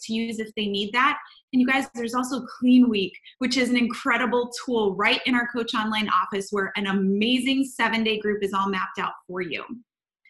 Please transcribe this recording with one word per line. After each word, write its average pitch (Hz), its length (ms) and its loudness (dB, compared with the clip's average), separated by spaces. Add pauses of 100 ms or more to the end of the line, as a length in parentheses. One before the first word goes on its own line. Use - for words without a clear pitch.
to 226 100 -8
use 226 260 -4
if 214 180 -8
they 214 100 -2
need 202 240 -2
that. 277 260 2 (360)
And 254 80 6
you 247 60 4
guys, 269 280 0
there's 233 180 -4
also 254 320 -2 (140)
Clean 254 300 8
Week, 202 240 0 (260)
which 247 160 -2
is 247 140 2
an 247 80 4
incredible 240 760 0 (140)
tool 214 300 0
right 220 300 2
in 254 100 2
our 240 200 0
Coach 233 180 -4
Online 214 360 -2
office 196 420 -2
where 196 240 -2
an 196 120 -2
amazing 226 760 2
seven-day 226 560 0
group 208 240 -2
is 190 100 -2
all 196 140 0
mapped 190 320 -4
out 175 140 -4 (140)
for 180 120 -8
you. 151 240 -6 (680)